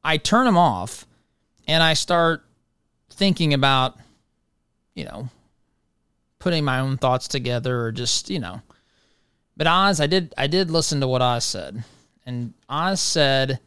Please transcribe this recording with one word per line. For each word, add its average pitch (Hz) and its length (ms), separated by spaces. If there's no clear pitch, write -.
I 160 140
turn 240 300
'em 196 100
off 113 480
and 165 160
I 160 100
start 165 500
thinking 175 440
about, 135 440
you 82 100
know, 120 240
putting 170 240
my 131 160
own 135 180
thoughts 127 300
together 123 580
or 113 60
just, - 380
you 190 100
know. 92 220
But 156 120
Oz, 185 320
I 151 80
did, 175 300
I 139 100
did 175 240
listen 156 300
to 131 60
what 127 140
Oz 120 220
said. 92 400
And 123 280
Oz 175 320
said 135 680